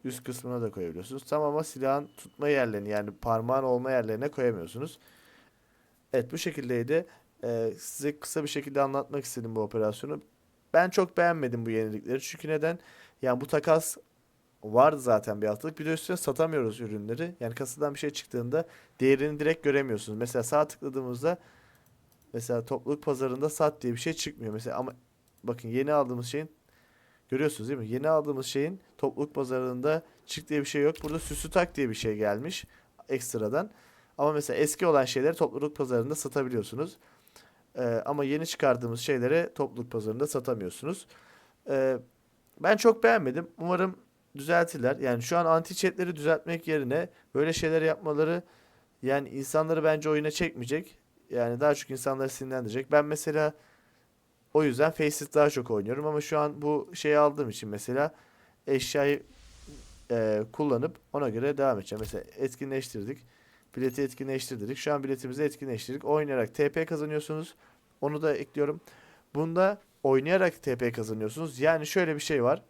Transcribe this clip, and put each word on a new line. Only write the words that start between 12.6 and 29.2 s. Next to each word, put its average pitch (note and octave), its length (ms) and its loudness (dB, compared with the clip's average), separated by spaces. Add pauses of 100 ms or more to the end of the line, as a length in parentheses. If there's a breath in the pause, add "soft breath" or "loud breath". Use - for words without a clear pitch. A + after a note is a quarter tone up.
Yani B2+ 180 2
bu D3 60 -6
takas D#3+ 500 2 (680)
vardı C3 360 6
zaten G#2+ 440 2
bir G#2+ 40 2
haftalık. B2+ 320 -2
Bir D3+ 80 -6
de D#3+ 60 0
üstüne F3 240 -4
satamıyoruz C3+ 640 0
ürünleri. A#2 600 -6
Yani A#2 140 -4
kasadan C#3 400 -4
bir - 40 -10
şey D3 120 -2
çıktığında B2+ 560 -4 (340 loud breath)
değerini C#3 400 4
direkt D3+ 240 2
göremiyorsunuz. A#2+ 540 0
Mesela A#2+ 240 -2
sağ D3 260 2
tıkladığımızda C3+ 680 -4 (960 soft breath)
mesela A#2 320 -2
topluluk C#3 380 -4
pazarında C3+ 460 0
sat D3+ 340 0
diye B2 100 0
bir A#2+ 60 -4
şey D#3+ 140 -4
çıkmıyor. A#2+ 400 -8
Mesela A2+ 240 -6
ama B2+ 160 -4 (500)
bakın A#2 260 -6
yeni C3+ 240 0
aldığımız B2 340 2
şeyin D3 260 -6 (760 soft breath)
görüyorsunuz C#3+ 400 0
değil C3+ 120 -4
mi? G#2+ 80 -8
Yeni B2+ 200 0
aldığımız D3 380 2
şeyin D#3+ 340 -2 (180)
topluluk C#3+ 360 -2